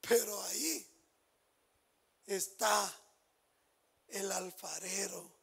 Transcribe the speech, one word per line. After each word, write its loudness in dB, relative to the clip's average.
Pero 4
ahí -2
está 2
el -2
alfarero -4